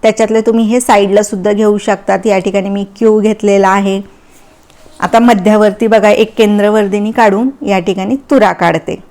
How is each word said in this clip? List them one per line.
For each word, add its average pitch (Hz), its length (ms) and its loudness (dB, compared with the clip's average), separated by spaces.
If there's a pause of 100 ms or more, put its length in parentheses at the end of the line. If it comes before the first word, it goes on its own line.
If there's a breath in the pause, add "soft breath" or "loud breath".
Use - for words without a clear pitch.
त्याच्यातले 220 400 0
तुम्ही 226 240 0
हे 233 140 0
साईडला 202 440 0
सुद्धा 202 280 -4
घेऊ 208 260 0
शकतात. 196 480 -4
या 202 140 0
ठिकाणी 196 300 -4
मी 196 160 -6 (120)
क्यू 214 220 2
घेतलेला 202 500 0
आहे. 196 320 0 (960 soft breath)
आता 208 200 0
मध्यावरती 214 680 2
बघा, 214 220 2
एक 208 280 0
केंद्रवर्धिनी 208 760 0
काढून 226 540 -2
या 196 140 -2
ठिकाणी 190 360 -4
तुरा 262 360 0
काढते. 170 600 -4